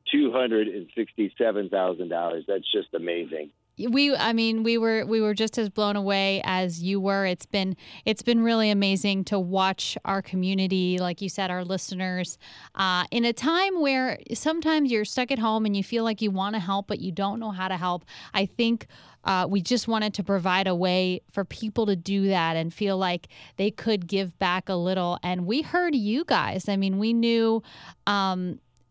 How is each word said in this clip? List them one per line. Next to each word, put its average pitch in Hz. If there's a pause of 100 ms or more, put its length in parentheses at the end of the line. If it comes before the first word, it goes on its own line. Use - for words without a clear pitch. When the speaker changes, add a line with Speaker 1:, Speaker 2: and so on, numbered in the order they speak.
(120)
Speaker 1:
Two 143
hundred 113
and 95
sixty-seven 104
thousand 92
dollars, 85
that's 95
just 101
amazing. 82 (260)
Speaker 2:
We, 262
I 226
mean, 226
we 233
were, 220
we 220
were 214
just 214
as 208
blown 208
away 196
as 180
you 190
were. 196
It's 180
been, 190 (280)
it's 220
been 233
really 226
amazing 196
to 208
watch 190
our 196
community, 185
like 180
you 196
said, 185
our 180
listeners, 185 (340)
uh, 180
in 233
a 233
time 349
where 262 (160)
sometimes 311
you're 214
stuck 247
at 269
home 220
and 202
you 196
feel 226
like 220
you 208
wanna 196
help, 196
but -
you 185
don't 196
know 220
how 185
to 185
help. 180 (300)
I 196
think, 233 (380)
uh, 185
we 196
just 240
wanted 214
to 202
provide 190
a 190
way 180 (100)
for 196
people 220
to 202
do 196
that 165
and 165
feel 196
like 180 (300)
they 202
could 208
give 190
back 185
a 190
little. 180
And 180
we 233
heard 339
you 233
guys. 185
I 202
mean, 196
we 220
knew, 226 (460)
um, 190 (320)